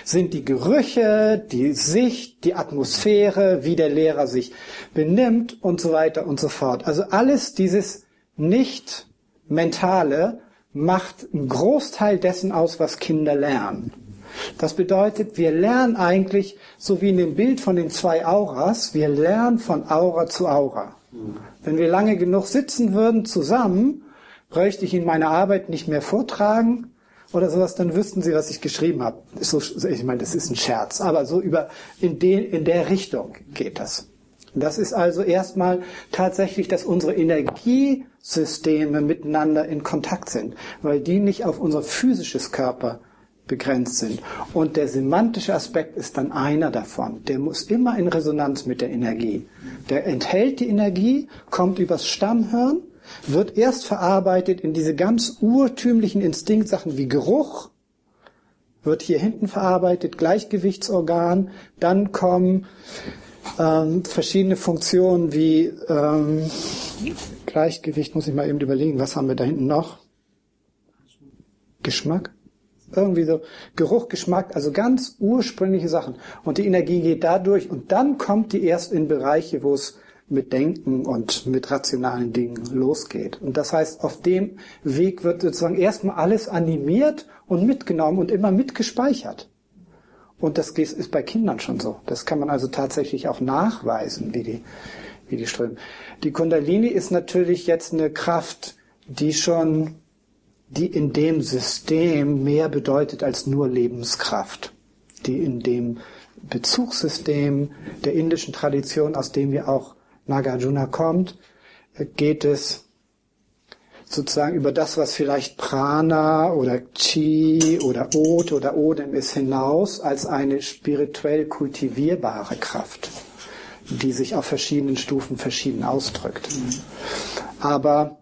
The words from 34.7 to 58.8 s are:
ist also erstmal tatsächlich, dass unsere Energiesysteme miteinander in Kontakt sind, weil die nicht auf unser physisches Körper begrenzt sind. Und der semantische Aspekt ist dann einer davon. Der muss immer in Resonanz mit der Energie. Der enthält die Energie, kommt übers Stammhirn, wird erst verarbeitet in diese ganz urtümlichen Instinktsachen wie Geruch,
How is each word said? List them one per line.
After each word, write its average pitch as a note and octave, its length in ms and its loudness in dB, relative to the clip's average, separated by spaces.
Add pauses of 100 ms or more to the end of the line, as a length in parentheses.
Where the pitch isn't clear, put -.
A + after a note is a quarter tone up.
ist G3+ 140 -2
also F3 300 2
erstmal F#3 600 0 (300)
tatsächlich, F#3 560 0
dass E3+ 160 0
unsere E3+ 300 0
Energiesysteme D#3+ 1900 0
miteinander D3+ 680 0
in D3+ 160 -6
Kontakt - 480 -4
sind, G#2+ 240 -6 (260)
weil D3 200 2
die E3+ 180 2
nicht G3+ 260 2
auf E3 140 -2
unser D3+ 240 0
physisches F#3 720 -2
Körper B2 480 -4 (480)
begrenzt B2+ 500 -2
sind. A2 240 -6 (320)
Und D#3+ 220 2
der D3 100 2
semantische F3 680 0
Aspekt - 440 -4
ist - 200 -8
dann C3+ 120 -2
einer D3 400 0
davon. A2+ 540 -6
Der C3+ 160 -2
muss D#3+ 240 -6
immer A#3 340 0
in F3+ 80 2
Resonanz D3 580 0
mit B2 160 -4
der A#2+ 100 -2
Energie. A2+ 580 -4 (420)
Der C#3 160 0
enthält G3 540 0
die B3 80 -2
Energie, G#3 580 2 (240)
kommt F#3 300 0
übers E3+ 260 0
Stammhirn, A#3 760 0 (440)
wird E3+ 320 0
erst B3 280 2
verarbeitet F#3 760 2
in D#3 120 -2
diese D#3 220 0
ganz G#3+ 460 0
urtümlichen A#3 800 4
Instinktsachen F3 760 0
wie C3+ 120 -2
Geruch, D3 640 0 (1120)